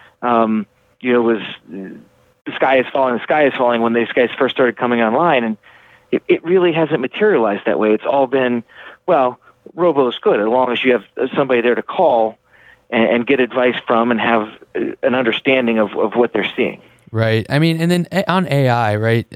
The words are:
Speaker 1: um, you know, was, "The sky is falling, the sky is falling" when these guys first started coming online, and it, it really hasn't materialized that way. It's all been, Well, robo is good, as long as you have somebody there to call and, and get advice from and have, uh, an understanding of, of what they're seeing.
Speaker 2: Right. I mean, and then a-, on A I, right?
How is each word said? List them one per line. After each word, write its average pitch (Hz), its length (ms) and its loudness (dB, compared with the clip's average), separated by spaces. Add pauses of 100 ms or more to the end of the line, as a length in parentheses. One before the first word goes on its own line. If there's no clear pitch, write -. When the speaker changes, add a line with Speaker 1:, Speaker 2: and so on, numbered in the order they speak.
(220)
Speaker 1:
um, 113 440 0 (340)
you 127 120 -2
know, 120 100 2
was, 113 200 0 (260)
"The - 840 -16
sky 135 240 2
is 123 140 0
falling, 131 240 0
the - 60 -6
sky 151 240 0
is 123 80 0
falling" 120 280 0
when 117 100 0
these 117 160 0
guys 123 300 0
first 127 160 0
started 123 220 0
coming 120 260 0
online, 127 420 2
and 110 120 -2 (540)
it, - 180 -2
it 175 160 2
really 175 280 2
hasn't 151 280 -2
materialized 127 680 0
that 80 120 0
way. 107 140 2
It's 107 140 -2
all 135 200 2
been, 123 380 0 (420)
Well, 131 320 2 (360)
robo 147 340 2
is 117 100 -6
good, 151 220 0
as 101 60 0
long 123 260 0
as 117 120 -4
you 127 80 2
have 110 120 0 (300)
somebody 131 260 0
there 120 140 2
to 104 80 -4
call 120 560 0 (520)
and, 113 200 0
and 117 160 0
get 135 140 2
advice 123 360 0 (100)
from 117 240 2
and 113 100 0
have, 107 280 0 (260)
uh, - 180 -6 (100)
an 127 120 0
understanding 123 640 0
of, 104 180 0
of 98 180 -2
what 117 180 2
they're 98 240 -2
seeing. 107 240 -4 (300)
Speaker 2:
Right. 110 380 0
I 143 100 0
mean, 160 220 0
and 170 100 0
then 175 200 0
a-, 185 200 -2
on 180 180 0
A 139 200 2
I, 117 280 0
right? 113 400 0